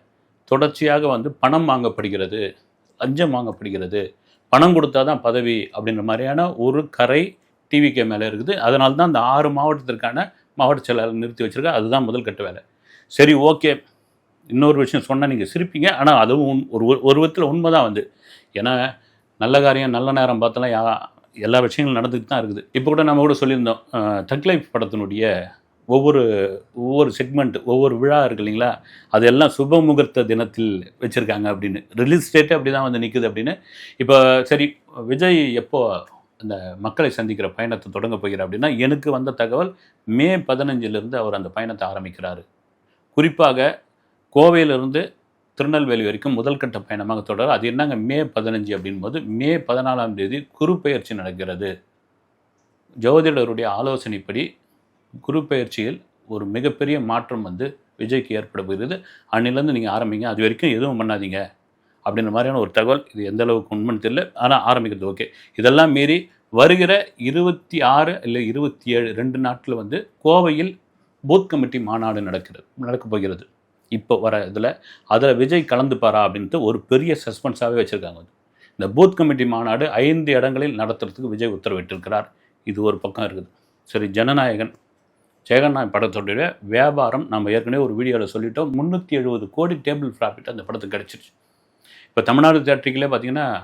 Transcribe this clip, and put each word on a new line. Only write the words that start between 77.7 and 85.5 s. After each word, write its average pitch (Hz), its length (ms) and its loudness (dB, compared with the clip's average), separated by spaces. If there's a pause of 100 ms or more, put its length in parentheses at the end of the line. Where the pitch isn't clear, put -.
வச்சிருக்காங்க. 90 500 -4 (500)
இந்த 107 300 4
பூத் 190 80 4
கமிட்டி 143 320 2
மாநாடு 117 440 -2
ஐந்து 147 420 2
இடங்களில் 131 460 0
நடத்துறதுக்கு 110 500 -6
விஜய் 110 240 -4
உத்தரவிட்டிருக்கிறார். 95 800 -6 (340)
இது 104 180 -6
ஒரு 107 160 0
பக்கம் 107 260 -8
இருக்குது. 95 240 -10 (340)
சரி, 107 260 -4
ஜனநாயகன், 113 640 0 (760)